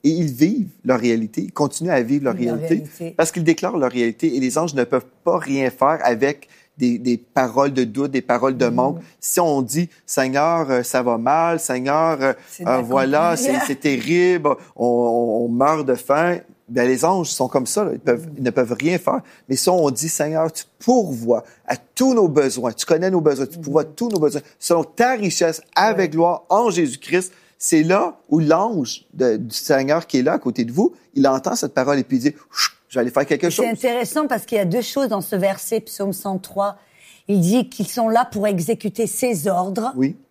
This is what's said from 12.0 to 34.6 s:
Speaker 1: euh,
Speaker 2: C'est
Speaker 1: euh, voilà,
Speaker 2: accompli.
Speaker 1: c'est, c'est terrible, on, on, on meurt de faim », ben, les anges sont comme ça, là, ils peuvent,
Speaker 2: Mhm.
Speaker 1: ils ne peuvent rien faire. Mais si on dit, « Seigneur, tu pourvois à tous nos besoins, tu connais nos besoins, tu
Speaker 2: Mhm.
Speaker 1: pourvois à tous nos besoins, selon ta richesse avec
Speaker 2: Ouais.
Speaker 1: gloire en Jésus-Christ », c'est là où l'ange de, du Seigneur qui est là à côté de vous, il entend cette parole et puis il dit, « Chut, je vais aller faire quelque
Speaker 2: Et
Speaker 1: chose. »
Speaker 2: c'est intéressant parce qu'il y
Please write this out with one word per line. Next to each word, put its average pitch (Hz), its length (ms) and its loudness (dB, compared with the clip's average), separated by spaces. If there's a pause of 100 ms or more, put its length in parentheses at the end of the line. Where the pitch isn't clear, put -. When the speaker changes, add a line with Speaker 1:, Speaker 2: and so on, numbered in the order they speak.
Speaker 1:
euh, 135 100 2 (160)
Speaker 2:
C'est - 200 -6
Speaker 1:
euh, 127 140 2
voilà, 135 480 2
Speaker 2:
accompli. 170 220 -2
Speaker 1:
c'est, - 140 -2
c'est 135 140 -4
terrible, 156 680 2 (260)
on, 120 100 0
on, 120 580 2
on 120 40 -2
meurt 139 360 0
de 131 120 2
faim », 165 420 0 (300)
ben, 123 180 0
les 127 180 2
anges 175 260 0
sont 127 180 -2
comme 131 180 -2
ça, - 180 -2
là, 170 100 -2
ils - 40 -8
peuvent, 127 300 0
Speaker 2:
Mhm. 151 80 -16
Speaker 1:
ils 139 80 -8
ne 123 60 2
peuvent 120 280 0
rien 170 200 0
faire. - 240 -2 (260)
Mais 131 80 -2
si - 140 0
on 170 200 2
dit, « 139 200 -4
Seigneur, 160 420 -2
tu - 120 -12 (140)
pourvois 127 640 2 (240)
à 123 100 -4
tous - 380 0
nos 208 140 4
besoins, 131 440 0
tu - 140 -8
connais 170 240 2
nos 185 120 2
besoins, 139 240 2
tu - 120 -16
Speaker 2:
Mhm. 165 60 -14
Speaker 1:
pourvois 147 180 2
à 160 40 -4
tous 233 220 -6
nos 202 120 0
besoins, 147 220 0 (180)
selon 170 240 2
ta 240 300 0
richesse 175 480 -2 (120)
avec 202 240 2
Speaker 2:
Ouais. 185 120 2
Speaker 1:
gloire 165 380 0
en 214 220 4
Jésus-Christ », 170 640 -2 (260)
c'est 156 260 4
là 202 340 2 (100)
où 151 100 2
l'ange 165 760 0
de, 120 240 2
du 113 180 -8
Seigneur 147 500 0
qui - 120 0
est 123 40 4
là 156 120 2
à - 40 -2
côté 120 280 -2
de 117 60 -8
vous, 180 200 2 (220)
il 139 120 2
entend 131 300 0
cette 143 160 -6
parole 139 260 0
et 127 60 0
puis 131 140 -2
il - 20 0
dit, « 147 140 0 (160)
Chut, - 220 -4 (140)
je - 120 -10
vais - 20 0
aller 120 100 0
faire 143 140 2
quelque 147 220 0
Speaker 2:
Et 170 40 2
Speaker 1:
chose. » 170 140 0
Speaker 2:
c'est 233 80 0
intéressant 247 540 -2
parce 233 180 -2
qu'il 220 140 -2
y - 20 2